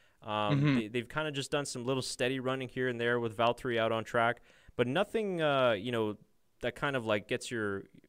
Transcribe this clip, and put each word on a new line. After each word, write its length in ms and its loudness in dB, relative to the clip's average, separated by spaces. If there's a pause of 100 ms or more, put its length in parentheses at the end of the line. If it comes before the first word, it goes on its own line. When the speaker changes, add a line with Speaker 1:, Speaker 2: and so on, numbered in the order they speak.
(220)
Speaker 1:
Um, 80 -10 (300)
Speaker 2:
Mm-hmm. 180 4
Speaker 1:
they, 100 -2
they've 200 -4
kinda 240 -4
just 180 -6
done 160 0
some 180 -8
little 180 0
steady 380 -2
running 280 -2
here 200 -2
and 120 -2
there 200 2
with 160 -4
Valtteri 420 2
out 140 2
on 120 0
track, 360 2 (360)
but 100 4
nothing, 560 0
uh, 300 4
you 200 -2
know, 240 0 (460)
that 120 -4
kind 220 -2
of, 100 -2
like, 220 0
gets 220 -4
your, 340 -2 (240)